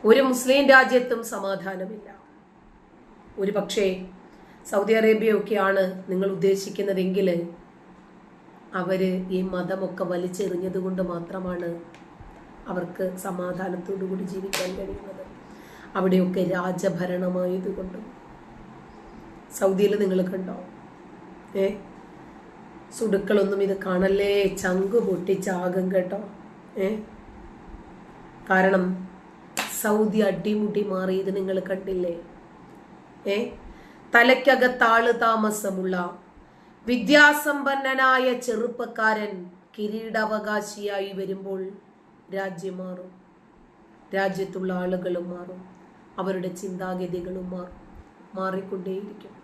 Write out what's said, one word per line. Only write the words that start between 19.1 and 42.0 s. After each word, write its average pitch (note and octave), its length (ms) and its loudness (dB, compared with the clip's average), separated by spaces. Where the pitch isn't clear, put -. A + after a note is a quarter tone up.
സൗദിയിൽ G3+ 400 4
നിങ്ങൾ F#3 220 2
കണ്ടോ? F#3 420 -6
ഏ, G3 100 2
സുഡുക്കളൊന്നും G3 640 2
ഇത് F#3+ 200 -2
കാണല്ലേ, G3 720 2
ചങ്ക് F#3+ 420 0
പൊട്ടിച്ചാകും F#3 1000 0
കേട്ടോ. G3 340 -2
ഏ, G3+ 180 0
കാരണം F#3 600 4
സൗദി G#3+ 380 2
അടിമുടി G3+ 640 0
മാറിയത് F#3+ 520 -2
നിങ്ങൾ F#3+ 240 -2
കണ്ടില്ലേ? F#3 600 -4
ഏ, G#3+ 220 -2
തലയ്ക്കകത്ത് B3+ 680 6
ആള് A#3 380 4
താമസമുള്ള G3 1000 0
വിദ്യാസമ്പന്നനായ C4 1500 4
ചെറുപ്പക്കാരൻ G#3+ 1160 -4
കിരീടാവകാശിയായി G#3 1300 -4
വരുമ്പോൾ F#3+ 560 -8